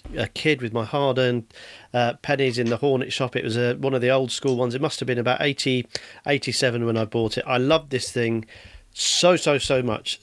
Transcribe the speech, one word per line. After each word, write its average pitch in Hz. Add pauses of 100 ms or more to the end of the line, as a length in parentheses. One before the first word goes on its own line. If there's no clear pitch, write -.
(180)
a 113
kid 147
with 113
my 113
hard-earned, 127 (500)
uh, 120
pennies 131
in 117
the 117
Hornet 135
shop. 131
It -
was 113
a, 123
one 135
of 127
the 123
old 131
school 131
ones. 123
It 131
must 151
have 123
been 123
about 127
eighty, 131 (400)
eighty-seven 127
when 113
I 113
bought 110
it. -
I 127
loved 147
this 127
thing 113 (460)
so, -
so, 143
so 131
much, -